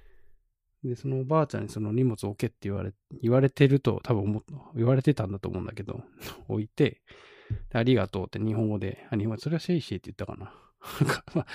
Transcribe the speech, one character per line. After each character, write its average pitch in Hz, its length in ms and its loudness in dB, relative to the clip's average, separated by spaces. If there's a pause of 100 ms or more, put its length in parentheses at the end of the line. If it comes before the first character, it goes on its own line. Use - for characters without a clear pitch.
(840)
で、 123 120 -4
そ 135 120 -8
の 131 120 -2
お 131 40 -2
ば 156 180 4
あ 143 40 0
ち - 100 -6
ゃ 107 40 -2
ん 104 40 -4
に 104 60 -8
そ 110 100 -6
の 107 120 -2
荷 127 120 4
物 113 220 0
置 101 100 -4
け 120 120 -2
っ - 20 -4
て - 120 -20
言 101 120 -4
わ 95 80 -4
れ、 98 100 -6 (300)
言 117 100 4
わ 131 80 6
れ 135 80 6
て 139 180 4
る 135 140 6
と 98 220 0
多 - 100 0
分 101 120 2
思 104 160 -2
っ-、 - 20 -20 (340)
言 113 100 2
わ 131 80 6
れ 131 80 2
て 147 120 6
た 98 120 -2
ん 98 60 -4
だ 98 60 -6
と 92 100 -6
思 92 120 -4
う - 20 -4
ん 87 40 -6
だ - 60 -10
け 101 100 -10
ど、 - 200 -10 (220)
<laughs> - 240 -16
置 107 120 -2
い 107 80 -4
て、 - 340 2 (680)
で、 - 80 0
「あ 117 40 4
り 127 120 6
が 95 140 2
と 92 160 -4
う」 - 40 -10
っ - 0 -
て - 100 -8
日 110 160 0
本 113 140 0
語 107 100 0
で、 98 320 -8
あ、 117 60 -2
日 101 80 0
本 113 100 -2
語、 104 60 -10
そ - 80 -6
れ 165 80 -2
は 156 40 -2
シ - 120 -2
ェ 175 40 2
イ 147 40 0
シ - 140 -8
ェ - 20 -4
イ - 20 -4
っ - 20 -10
て - 100 -16
言 - 20 -10
っ - 40 -16
た - 100 -8
か - 100 -10
な。 - 160 -14 (280)
<laughs> - 200 -4
な 143 60 4
ん - 20 -4
か、 - 160 -2 (100)
ま 165 80 0
あ、 - 120 -6